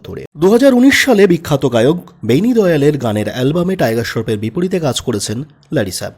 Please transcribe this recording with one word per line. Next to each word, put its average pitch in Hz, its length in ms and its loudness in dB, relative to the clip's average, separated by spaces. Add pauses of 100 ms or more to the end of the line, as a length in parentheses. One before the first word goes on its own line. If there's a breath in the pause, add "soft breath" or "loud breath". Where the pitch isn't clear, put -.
ধরে। - 180 -14 (160)
দু 165 140 2
হাজার 254 220 6
উনিশ 247 240 4
সালে 208 300 2
বিখ্যাত 156 380 0
গায়ক 123 320 2 (260)
বেনি 151 300 0
দয়ালের 156 440 2
গানের 107 320 -2
অ্যালবামে 170 460 -2
টাইগার 117 340 -2
শ্রফের 110 300 -4
বিপরীতে 175 400 -4
কাজ 143 220 -2
করেছেন 107 360 -6 (340)
লারিসা। 101 360 -6 (100)